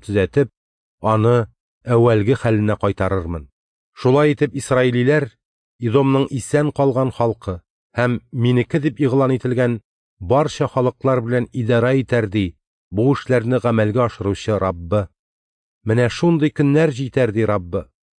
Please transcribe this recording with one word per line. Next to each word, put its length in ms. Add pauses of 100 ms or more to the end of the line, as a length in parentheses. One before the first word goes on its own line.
төзәтеп, 460 (500)
аны 480 (400)
әүвәлге 480
хәленә 420
кайтарырмын. 720 (480)
Шулай 400
итеп, 180
исраилиләр, 800 (480)
Идомның 500
исән 400
калган 400
халкы 520 (340)
һәм 240 (100)
минеке 480
дип 220
игълан 340
ителгән 460 (400)
барча 480
халыклар 560
белән 280
идарә 460
итәр, 300
ди, 260 (360)
бу 240
эшләрне 440
гамәлгә 460
ашыручы 560
Раббы. 480 (720)
Менә 280
шундый 420
көннәр 400
җитәр, 400
ди 160
Раббы. 400 (300)